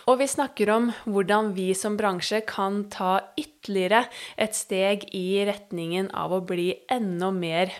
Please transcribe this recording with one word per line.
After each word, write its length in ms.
Og 120
vi 80
snakker 420
om 260
hvordan 480
vi 220
som 220
bransje 500
kan 420
ta 340
ytterligere 680
et 160
steg 580
i 320
retningen 720
av 160
å 160
bli 320
enda 440
mer 480